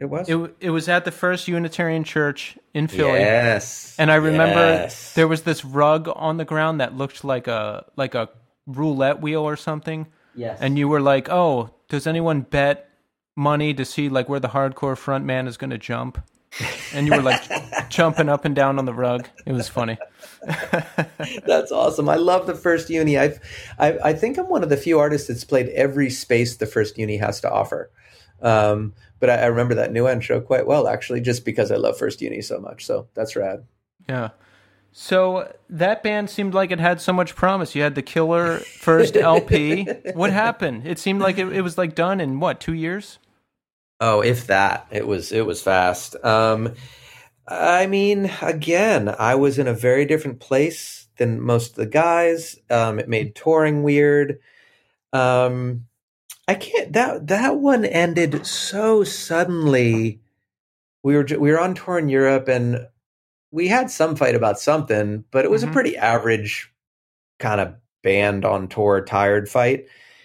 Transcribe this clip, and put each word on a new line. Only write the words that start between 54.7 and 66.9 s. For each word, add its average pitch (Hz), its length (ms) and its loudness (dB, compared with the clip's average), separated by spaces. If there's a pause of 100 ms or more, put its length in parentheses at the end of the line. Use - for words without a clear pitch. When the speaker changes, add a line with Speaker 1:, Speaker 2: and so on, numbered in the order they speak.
Speaker 1:
Um, 127 720 0 (600)
I 190 80 0
can't, - 380 -4
that, 180 340 0
that 240 300 0
one 277 280 2
ended 170 600 0
so 214 560 0
suddenly. 147 1200 0 (800)
We 139 140 4
were 143 80 4
ju-, 156 160 -4
we 147 100 4
were 156 100 4
on 185 140 -2
tour 180 240 -4
in 151 100 0
Europe, 135 380 2
and 120 400 0 (640)
we 170 160 0
had 254 200 2
some 160 280 0
fight 127 180 4
about 113 240 2
something, 107 720 0
but 131 140 2
it 175 60 2
was 220 120 4
Speaker 2:
Mm-hmm. 156 80 -2
Speaker 1:
a - 20 -4
pretty - 240 2
average 110 760 0 (640)